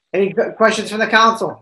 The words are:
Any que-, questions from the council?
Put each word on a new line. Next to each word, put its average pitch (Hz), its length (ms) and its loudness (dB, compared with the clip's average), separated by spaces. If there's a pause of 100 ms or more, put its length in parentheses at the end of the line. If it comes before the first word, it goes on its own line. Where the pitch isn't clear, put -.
(120)
Any 185 200 0
que-, - 200 -2
questions 214 380 0
from 214 100 -8
the 226 60 0
council? 220 560 0